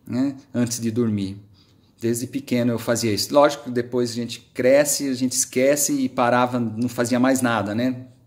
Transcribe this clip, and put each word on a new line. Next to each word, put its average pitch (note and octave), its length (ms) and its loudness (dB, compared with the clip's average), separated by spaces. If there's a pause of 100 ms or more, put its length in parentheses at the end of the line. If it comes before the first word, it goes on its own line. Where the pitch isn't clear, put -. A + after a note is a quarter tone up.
né, C3+ 300 -4 (180)
antes A#2+ 260 -2
de A2+ 100 -2
dormir. G#2 480 -2 (600)
Desde A#2 280 -2
pequeno B2 460 -2
eu A2 60 -2
fazia A2+ 340 0
isso. - 200 -4
Lógico D3 320 4
que C3 60 -10
depois A#2+ 400 -2
a A2+ 40 -10
gente A#2 400 -8
cresce, C#3 540 4
a C3 60 -2
gente B2 180 -2
esquece C#3+ 600 0
e C3+ 160 0
parava, B2 500 2
não A2+ 300 -2
fazia A#2+ 320 0
mais B2+ 220 4
nada, G#2+ 320 0
né? B2 320 -2 (200)